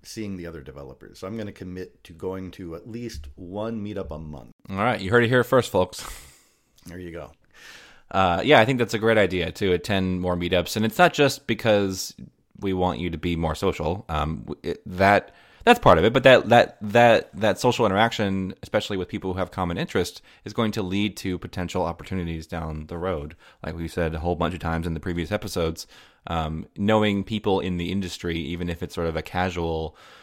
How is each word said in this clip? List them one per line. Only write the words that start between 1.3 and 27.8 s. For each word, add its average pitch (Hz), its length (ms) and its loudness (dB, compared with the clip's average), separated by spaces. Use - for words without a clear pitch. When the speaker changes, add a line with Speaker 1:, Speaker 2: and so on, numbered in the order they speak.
Speaker 1:
gonna 101 160 -8
commit 90 500 -14
to - 100 -20
going 92 400 -8
to 85 220 -14
at 87 160 -16
least 117 460 -12
one 104 440 -8
meetup 101 300 -8
a 78 80 -10
month. 73 320 -14
Speaker 2:
All 95 80 -8
right, 110 240 2
you 92 120 -2
heard 120 100 6
it 113 60 2
here 123 160 4
first, 127 260 2
folks. - 340 0
Speaker 1:
There 87 120 -14
you 87 140 -12
go. 80 180 -12
Speaker 2:
Uh, 92 340 2
yeah, 139 140 8
I 110 60 8
think 127 160 2
that's 117 140 0
a 107 40 -2
great 110 200 4
idea 87 340 0
to 95 200 0
attend 92 480 0
more 90 160 0
meetups. 87 380 0
And 110 100 0
it's 113 140 -2
not 180 140 6
just - 340 0
because 101 680 0
we 98 140 -2
want 90 260 0
you 87 120 -4
to 80 80 -6
be 85 180 -2
more 80 180 -2
social. 87 540 -2
Um, 78 380 -4
w-, - 180 -10
it, - 220 -6
that, 98 460 2
that's 233 160 6
part 90 200 8
of 82 60 6
it, 120 80 4
but 131 120 2
that, 127 240 10
that, 117 320 6
that, 113 580 6
that 101 220 0
social 120 260 4
interaction, 98 640 0
especially 104 320 -4
with 90 100 -4
people 95 260 -6
who 90 60 -4
have 92 140 -4
common 87 260 -4
interest, - 440 -4
is 107 80 -12
going 110 200 -2
to 107 100 -4
lead 98 360 -2
to 90 200 -6
potential 90 460 -6
opportunities 85 640 -6
down 80 400 -8
the 87 100 -10
road. 78 380 -6
Like 82 140 -10
we 85 100 -6
said 82 260 -4
a 80 60 -6
whole 87 160 -2
bunch 85 200 -2
of 80 60 -10
times 82 280 -4
in 82 60 -4
the 78 60 -6
previous 85 300 -6
episodes, 90 560 -4
um, 80 400 -4
knowing 104 480 2
people 101 360 0
in 90 180 -4
the 87 120 -4